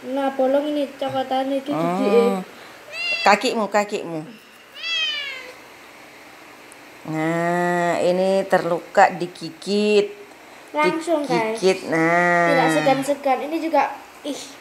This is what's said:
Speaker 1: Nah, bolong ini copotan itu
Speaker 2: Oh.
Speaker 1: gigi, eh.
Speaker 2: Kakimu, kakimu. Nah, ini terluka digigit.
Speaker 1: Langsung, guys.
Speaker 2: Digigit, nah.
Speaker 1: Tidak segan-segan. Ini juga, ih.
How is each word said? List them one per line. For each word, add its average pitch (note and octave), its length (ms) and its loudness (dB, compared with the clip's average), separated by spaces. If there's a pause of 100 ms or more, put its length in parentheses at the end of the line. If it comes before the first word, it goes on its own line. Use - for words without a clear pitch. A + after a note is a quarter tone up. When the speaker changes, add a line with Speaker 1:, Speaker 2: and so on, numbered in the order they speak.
(160)
Speaker 1:
Nah, C4+ 180 0
bolong C4+ 320 2
ini D4 300 -2
copotan C4 560 -2
itu C4+ 180 -4
Speaker 2:
Oh. D3+ 80 0
Speaker 1:
gigi, F3 320 0
eh. G3+ 300 4 (800)
Speaker 2:
Kakimu, G#3 460 2
kakimu. G3+ 520 -2 (3000)
Nah, E3+ 880 0
ini F#3 480 2
terluka F3+ 680 2
digigit. G3+ 1000 0 (580)
Speaker 1:
Langsung, D#4+ 540 0
guys. A3+ 320 -2
Speaker 2:
Digigit, F#3 320 0
nah. E3+ 580 2
Speaker 1:
Tidak E3 300 4
segan-segan. C4+ 640 0
Ini D#4 160 -6
juga, D4 320 0 (320)
ih. C#4 180 -8 (200)